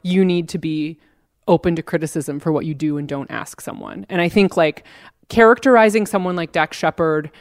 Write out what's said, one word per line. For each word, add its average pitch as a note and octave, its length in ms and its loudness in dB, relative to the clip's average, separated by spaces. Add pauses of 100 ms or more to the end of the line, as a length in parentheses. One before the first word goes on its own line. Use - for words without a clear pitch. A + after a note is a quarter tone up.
you F#3 200 2
need F3 260 0
to F#3 80 -8
be D#3 400 -6 (500)
open F3 260 2
to D#3+ 80 -4
criticism D#3 560 -6
for D#3+ 140 -2
what D3 120 0
you D#3 100 -4
do D3 220 -4
and D3 120 -8
don't C#3 220 -8
ask - 300 -12
someone. - 480 -14
And F#3 120 -2
I F3 80 0
think, G3 280 2
like, D#3+ 280 0 (440)
characterizing A3+ 800 4
someone F3+ 300 -2
like E3 160 -6
Dax D#3 240 -2
Shepard D#3 640 -2